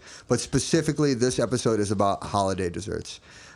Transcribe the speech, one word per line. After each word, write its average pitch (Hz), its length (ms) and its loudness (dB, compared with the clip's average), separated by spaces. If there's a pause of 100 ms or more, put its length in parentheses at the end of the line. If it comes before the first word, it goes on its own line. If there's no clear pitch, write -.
(280)
But 120 120 2
specifically, 151 720 2
this 123 240 2
episode 117 420 0
is 104 120 0
about 101 320 2
holiday 95 480 0
desserts. 82 500 -8 (340)